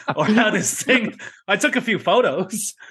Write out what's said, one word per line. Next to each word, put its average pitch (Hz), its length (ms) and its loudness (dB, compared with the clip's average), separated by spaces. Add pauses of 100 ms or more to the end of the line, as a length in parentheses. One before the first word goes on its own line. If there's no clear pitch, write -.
(160)
or 156 100 0
how 214 260 4
this - 320 -4
thing, - 340 0 (300)
I 196 100 2
took 262 180 0
a 247 60 0
few 214 160 -2
photos, 185 800 0 (160)